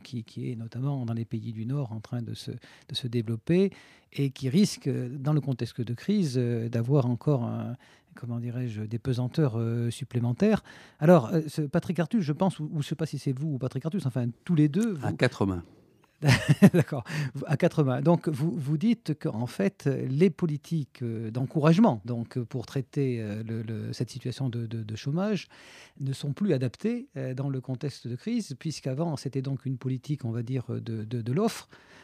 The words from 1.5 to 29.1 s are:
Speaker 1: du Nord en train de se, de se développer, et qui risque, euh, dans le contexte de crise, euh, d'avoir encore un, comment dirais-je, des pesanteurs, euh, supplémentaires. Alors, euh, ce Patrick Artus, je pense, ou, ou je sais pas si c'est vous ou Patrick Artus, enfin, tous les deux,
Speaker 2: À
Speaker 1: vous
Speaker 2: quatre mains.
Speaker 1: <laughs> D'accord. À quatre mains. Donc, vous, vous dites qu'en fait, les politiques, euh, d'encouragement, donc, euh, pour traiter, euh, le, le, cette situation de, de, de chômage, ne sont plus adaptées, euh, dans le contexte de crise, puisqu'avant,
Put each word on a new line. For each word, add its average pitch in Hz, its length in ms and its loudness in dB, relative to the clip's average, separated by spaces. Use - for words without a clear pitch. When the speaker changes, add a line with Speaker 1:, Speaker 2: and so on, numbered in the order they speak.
Speaker 1:
du 110 140 -6
Nord 135 240 -4
en 113 100 -8
train 120 220 -6
de 110 100 -8
se, - 180 -10
de - 440 -12
se - 120 -6
développer, 120 640 2
et 139 180 0
qui 135 180 -4
risque, 180 380 2
euh, 123 300 -2
dans 139 160 0
le 151 80 4
contexte 123 380 -4
de 120 140 -2
crise, 180 440 0
euh, 120 300 0
d'avoir 120 380 4
encore 123 380 2
un, 113 340 -6
comment 117 240 -6
dirais-je, 120 420 -4
des 107 180 -4
pesanteurs, 127 560 0
euh, 117 340 0
supplémentaires. 123 720 2
Alors, 156 300 8
euh, 165 180 2
ce 156 140 -4
Patrick 160 380 -2
Artus, 190 220 2
je 147 120 0
pense, 190 260 0
ou, 151 140 -6
ou 151 80 -2
je - 80 -2
sais 156 60 -2
pas 156 100 -4
si 147 120 -6
c'est 139 140 -2
vous 143 220 -4
ou 127 60 -4
Patrick 131 260 -4
Artus, 160 200 -4
enfin, 123 220 0
tous 175 120 2
les 151 120 8
deux, 190 360 0
Speaker 2:
À 107 80 0
Speaker 1:
vous - 40 -2
Speaker 2:
quatre 120 300 2
mains. 87 180 0
Speaker 1:
<laughs> 151 520 8
D'accord. 143 300 2
À 139 120 0
quatre 160 260 2
mains. 127 180 2
Donc, 170 260 4
vous, 156 280 0
vous 151 220 -2
dites 160 420 0
qu'en 120 260 -4
fait, 196 440 -2
les 156 200 6
politiques, 151 720 -4
euh, 113 300 -4
d'encouragement, 147 760 6
donc, 117 320 -6
euh, 120 80 -2
pour 117 200 -6
traiter, 127 560 -2
euh, 107 220 -6
le, 113 180 -6
le, 110 320 -6
cette 117 160 -4
situation 127 400 -6
de, 117 160 -6
de, 113 180 -8
de 107 120 -8
chômage, 180 520 -4
ne 135 140 -4
sont 143 200 -6
plus 196 200 2
adaptées, 214 640 -2
euh, 131 180 -6
dans 135 160 -4
le 131 120 -4
contexte 135 460 -6
de 120 80 -6
crise, 214 440 -4
puisqu'avant, 147 560 -4